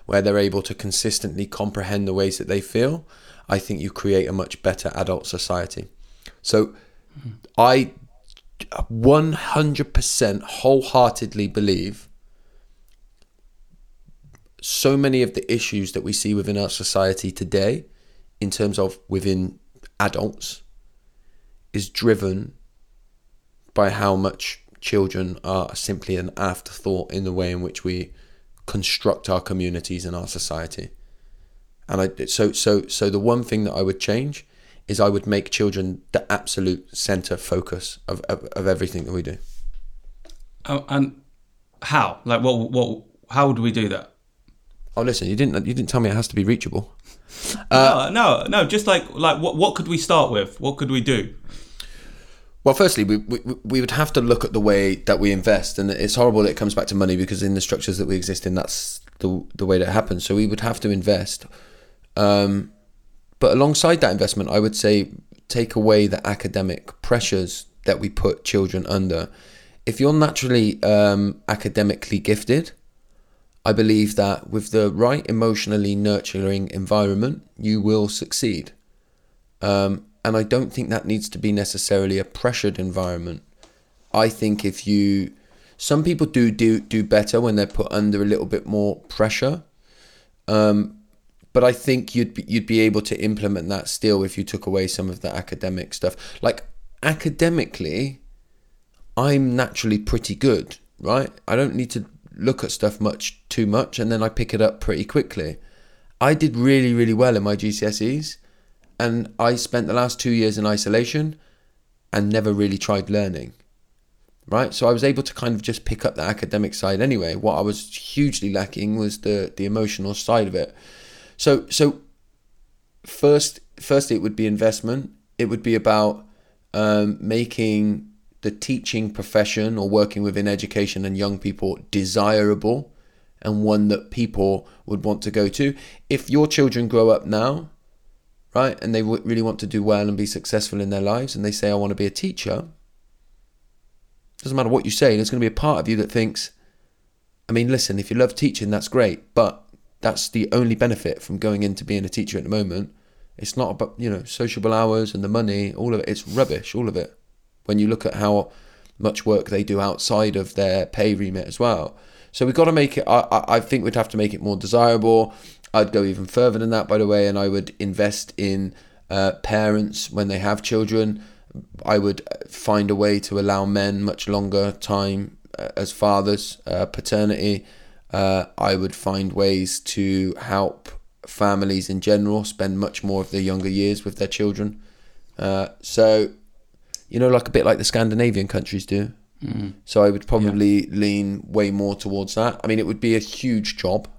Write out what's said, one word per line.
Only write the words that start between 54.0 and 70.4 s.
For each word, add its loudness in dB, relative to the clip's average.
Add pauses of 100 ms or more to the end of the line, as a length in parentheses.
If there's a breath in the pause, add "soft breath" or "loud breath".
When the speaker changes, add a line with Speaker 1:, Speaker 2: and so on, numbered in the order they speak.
Speaker 1:
to 4
look 4
at -2
the 2
way 4
that 2
we 4
invest, 2
and 0
it's -2
horrible 4
that 4
it -2
comes -2
back -2
to -4
money 2
because -2
in 2
the 0
structures -2
that -2
we 0
exist -4
in, -2
that's -6 (180)
the, -2 (100)
the -6
way 4
that 0
happens. -2
So -2
we 2
would -2
have -4
to 0
invest. 0 (720 soft breath)
Um, 2 (680)
but 6
alongside 4
that 4
investment, 0
I 2
would 0
say 2 (380)
take -2
away 6
the -2
academic -4
pressures 0 (180)
that 2
we -4
put -2
children 0
under. -2 (560 soft breath)
If -2
you're 6
naturally, 2